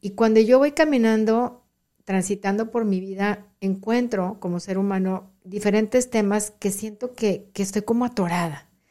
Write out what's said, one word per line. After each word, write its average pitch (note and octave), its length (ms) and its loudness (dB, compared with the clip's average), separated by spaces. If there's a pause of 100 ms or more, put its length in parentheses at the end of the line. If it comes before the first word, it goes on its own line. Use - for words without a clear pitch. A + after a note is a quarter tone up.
Y G3 100 -8
cuando A3 300 4
yo A#3+ 180 6
voy C#4+ 140 4
caminando, A3+ 920 2 (400)
transitando G3 640 -2
por A3+ 140 -2
mi F#3+ 160 0
vida, G3 460 -4 (140)
encuentro G3 800 -2
como F3 200 -4
ser F#3+ 180 -4
humano F#3+ 540 -2 (100)
diferentes G#3 680 0
temas G#3 480 0
que G3+ 120 -2
siento G#3+ 420 -8
que, G3+ 400 -4
que G3 100 -6
estoy G3+ 200 -4
como A#3 220 0
atorada. F3 640 -4 (220)